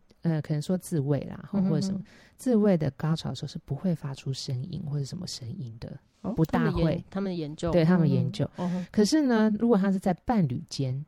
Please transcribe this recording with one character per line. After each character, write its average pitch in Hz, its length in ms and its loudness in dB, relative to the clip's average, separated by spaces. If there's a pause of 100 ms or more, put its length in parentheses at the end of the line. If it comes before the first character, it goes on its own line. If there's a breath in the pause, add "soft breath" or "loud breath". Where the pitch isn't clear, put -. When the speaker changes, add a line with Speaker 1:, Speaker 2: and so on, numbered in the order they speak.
(220)
Speaker 1:
呃， 160 180 2
可 156 140 -4
能 147 80 0
说 185 160 0
自 165 220 -2
慰 139 200 0
啦， - 180 -10 (140)
Speaker 2:
嗯 196 80 0
哼 - 40 2
哼。 190 60 2
Speaker 1:
或 151 100 2
者 196 60 0
什 190 60 -4
么， 196 80 -4 (380 loud breath)
自 247 180 2
慰 202 220 6
的 151 140 0
高 160 220 -2
潮 156 140 -4
的 131 60 -4
时 - 80 -10
候 147 60 -8
是 - 180 -12
不 139 80 -6
会 170 200 -2
发 139 200 -6
出 135 180 -6
声 131 380 -6
音 - 200 -8
或 147 80 -2
者 143 60 -4
什 - 140 -10
么 - 80 -8
声 - 200 -12 (120)
音 117 200 -10
的， - 200 -12 (240)
Speaker 2:
哦， 190 100 -6
Speaker 1:
不 165 140 2
大 - 240 0
会。 - 20 0
Speaker 2:
他 175 80 0
们 165 60 4
研-， - 240 -2
他 196 100 -6
们 190 160 -4
研 156 200 -6
究。 170 160 -4
Speaker 1:
对， 165 120 6
他 180 140 6
们 156 120 4
研 123 220 2
究。 - 240 -2
Speaker 2:
嗯 180 140 -2
哼。 175 60 -2
嗯 180 80 -6
哼。 - 60 -10
Speaker 1:
可 214 140 4
是 302 160 4
呢， 226 380 4
如 233 100 2
果 233 80 6
他 196 160 2
是 190 60 0
在 185 160 0 (100)
伴 214 240 2
侣 120 220 -4
间， 131 240 -2 (140)